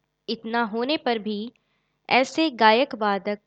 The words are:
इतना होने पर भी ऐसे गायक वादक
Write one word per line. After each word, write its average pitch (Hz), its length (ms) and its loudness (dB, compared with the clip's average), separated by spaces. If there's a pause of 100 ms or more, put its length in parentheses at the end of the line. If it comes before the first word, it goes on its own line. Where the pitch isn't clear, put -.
(280)
इतना 226 340 -4
होने 233 340 -2
पर 240 220 -2
भी 214 340 -6 (560)
ऐसे 269 420 2
गायक 233 440 4
वादक 208 520 -2